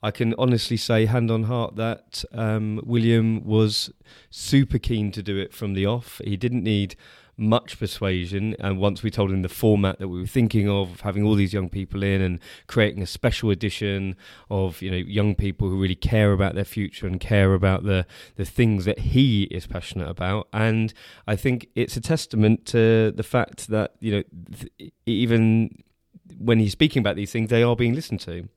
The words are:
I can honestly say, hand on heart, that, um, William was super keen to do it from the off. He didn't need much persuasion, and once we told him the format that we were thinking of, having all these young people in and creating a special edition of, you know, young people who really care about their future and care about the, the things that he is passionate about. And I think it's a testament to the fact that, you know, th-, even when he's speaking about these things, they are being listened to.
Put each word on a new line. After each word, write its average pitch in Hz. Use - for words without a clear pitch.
I 107
can 113
honestly 120
say, 110
hand 117
on 113
heart, 117
that, -
um, 110
William 113
was 107
super -
keen 107
to 104
do 98
it 98
from 98
the 95
off. 120
He 101
didn't 117
need 101
much 110
persuasion, 98
and 98
once 98
we 113
told 101
him 95
the 90
format 101
that 95
we 90
were 92
thinking 110
of, 98
having 104
all 107
these 98
young 95
people 98
in 98
and 90
creating 104
a 92
special -
edition 98
of, 95
you 92
know, 92
young 101
people 98
who 95
really 92
care 107
about 98
their 98
future -
and 90
care 98
about 95
the, 95
the 101
things 107
that 104
he 123
is -
passionate 87
about. 92
And 110
I 104
think 123
it's -
a 120
testament 113
to 113
the -
fact -
that, 107
you 110
know, 101
th-, -
even 113
when 113
he's 104
speaking 151
about 101
these 98
things, 113
they 117
are 120
being 120
listened 127
to. 87